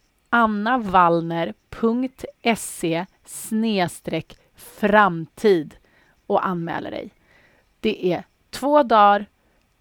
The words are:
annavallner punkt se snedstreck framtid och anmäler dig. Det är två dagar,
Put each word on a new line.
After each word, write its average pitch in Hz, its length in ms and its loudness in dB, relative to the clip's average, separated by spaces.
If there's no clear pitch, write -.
annavallner 196 1200 0
punkt 247 540 -4
se 170 500 -6
snedstreck 202 1120 -6
framtid 190 1200 0
och - 200 0
anmäler 165 440 -6
dig. - 200 -12
Det 185 320 -2
är - 120 -6
två 294 320 2
dagar, 208 440 4